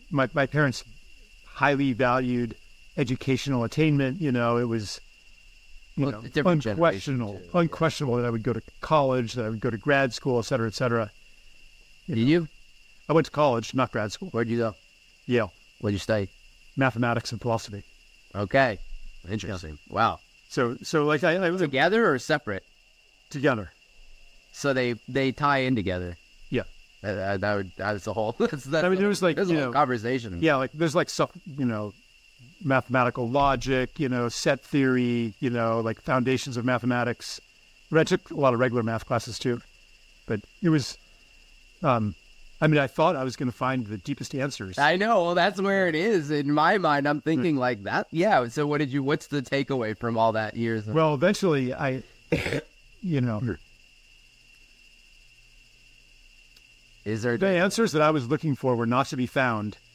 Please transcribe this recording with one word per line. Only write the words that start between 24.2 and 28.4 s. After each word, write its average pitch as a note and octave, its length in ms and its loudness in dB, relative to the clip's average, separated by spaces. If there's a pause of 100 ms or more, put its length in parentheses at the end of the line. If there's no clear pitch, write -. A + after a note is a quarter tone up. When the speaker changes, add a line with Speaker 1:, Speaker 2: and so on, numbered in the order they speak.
Speaker 2:
So C#3+ 200 0
they, B2 220 0 (140)
they C3+ 240 0
tie C#3+ 260 2
in C3 160 2
together. F2+ 420 -2 (320)
Speaker 1:
Yeah. A2+ 140 -2 (400)
Speaker 2:
Uh, G2+ 60 -8
uh, G2 300 -4
that G#2 180 0
would, F#2+ 200 -6
that's G2+ 300 -4
a G#2+ 60 -4
whole, G#2+ 200 -2
<laughs> - 60 -10
that's, D#3+ 260 -2